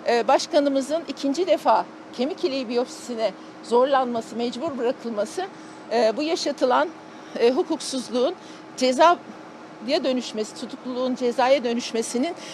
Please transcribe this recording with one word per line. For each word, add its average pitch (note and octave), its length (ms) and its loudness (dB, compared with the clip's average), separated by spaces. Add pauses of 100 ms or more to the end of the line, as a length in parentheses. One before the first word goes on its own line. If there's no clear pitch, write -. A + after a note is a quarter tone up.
e, A3+ 200 2
başkanımızın C#4+ 800 2
ikinci C#4+ 400 -2
defa B3 380 4 (320)
kemik D4+ 260 -2
iliği C4+ 260 -2
biyopsisine A#3+ 600 -2 (320)
zorlanması, B3 720 2
mecbur A#3+ 420 -4
bırakılması, A#3 720 -2 (440)
e, A3 260 2
bu D4+ 60 0
yaşatılan, D4+ 680 2 (500)
e, A#3 120 6
hukuksuzluğun C4+ 840 -2 (420)
cezaya C4 400 6 (840)
dönüşmesi, A#3 520 -2
tutukluluğun B3+ 600 -4
cezaya B3+ 480 4
dönüşmesinin, A#3+ 720 -2 (180)